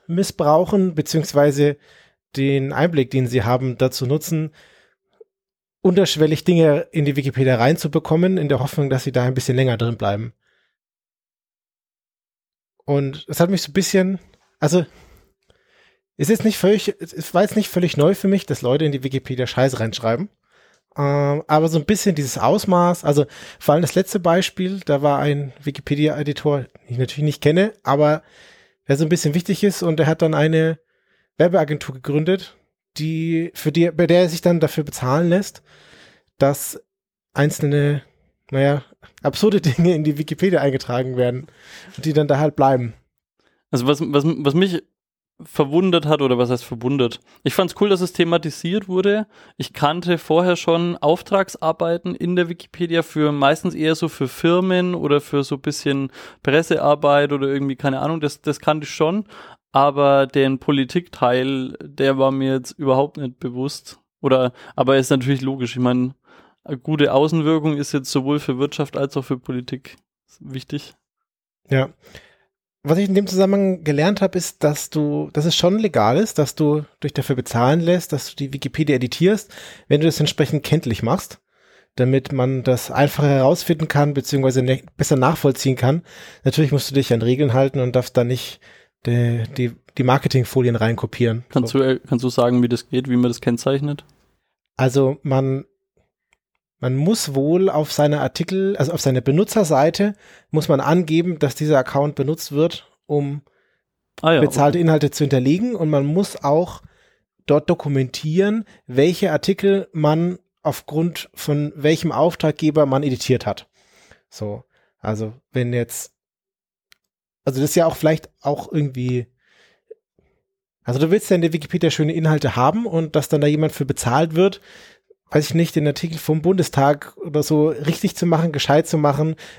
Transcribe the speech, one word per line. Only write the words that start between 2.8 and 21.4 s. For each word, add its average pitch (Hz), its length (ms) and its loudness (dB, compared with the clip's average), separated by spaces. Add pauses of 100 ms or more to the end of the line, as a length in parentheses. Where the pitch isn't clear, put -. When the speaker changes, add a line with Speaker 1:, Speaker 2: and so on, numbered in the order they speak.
Speaker 1:
den 131 160 0
sie 120 180 0
haben, 127 340 0
dazu 131 280 -2
nutzen, 156 480 -4 (1300)
unterschwellig 160 600 2
Dinge 160 480 4
in 151 140 0
die 139 100 0
Wikipedia 131 400 0
reinzubekommen, 160 840 0
in 147 120 -2
der 135 100 0
Hoffnung, 139 300 -2
dass 131 160 -2
sie 135 60 -4
da 127 120 0
ein 127 100 0
bisschen 131 220 -2
länger 127 220 2
drin 113 200 -2
bleiben. 104 360 -4 (2500)
Und 143 420 -2
es - 120 -4
hat 170 100 2
mich 196 120 -2
so - 80 -10
ein 143 40 -14
bisschen, 190 460 0 (400)
also, 156 260 2 (1300)
es 147 120 0
ist 220 140 2
nicht 220 140 0
völlig, 202 420 2
es - 340 -12
war 180 80 4
jetzt 202 140 0
nicht 214 140 0
völlig 180 280 0
neu 156 160 4
für - 140 -2
mich, 190 180 0
dass - 160 -6
Leute 135 240 0
in 147 60 0
die 131 120 -4
Wikipedia 131 440 -4
Scheiße 127 320 0
reinschreiben. 113 500 -2 (640)
Ähm, 143 520 0